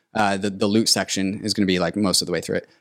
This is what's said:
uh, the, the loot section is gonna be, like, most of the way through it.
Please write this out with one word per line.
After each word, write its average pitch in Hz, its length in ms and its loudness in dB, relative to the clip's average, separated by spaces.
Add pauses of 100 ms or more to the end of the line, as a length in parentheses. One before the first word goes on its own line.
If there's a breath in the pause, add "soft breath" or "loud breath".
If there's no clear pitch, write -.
(140)
uh, 101 220 2
the, 101 140 -4
the 98 160 0
loot 107 220 2
section 95 560 -2
is 104 100 -4
gonna 101 120 2
be, 90 120 2
like, 85 180 0
most 98 240 2
of 82 60 -4
the 87 60 -4
way 85 80 -2
through - 160 -4
it. - 120 -6 (120)